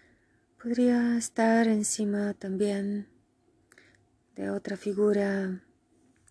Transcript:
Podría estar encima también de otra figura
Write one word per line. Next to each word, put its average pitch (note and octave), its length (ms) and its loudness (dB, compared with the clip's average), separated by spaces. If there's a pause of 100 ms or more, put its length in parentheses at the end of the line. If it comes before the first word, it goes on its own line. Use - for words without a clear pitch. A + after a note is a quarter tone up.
(600)
Podría A#3+ 560 2
estar A3+ 520 2
encima G#3 680 -2
también G3+ 720 -4 (1300)
de G3 160 -6
otra G3+ 260 -6
figura G3 840 0 (680)